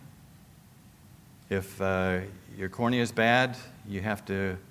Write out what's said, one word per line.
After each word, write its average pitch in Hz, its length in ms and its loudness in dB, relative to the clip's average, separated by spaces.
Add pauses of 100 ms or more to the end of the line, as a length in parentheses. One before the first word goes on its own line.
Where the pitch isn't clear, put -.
(1500)
If, 98 320 -2
uh, 92 380 2 (360)
your 95 140 -6
cornea 120 320 0
is 110 100 0
bad, 120 460 4 (300)
you 98 140 -4
have 101 240 -2
to 98 300 0 (160)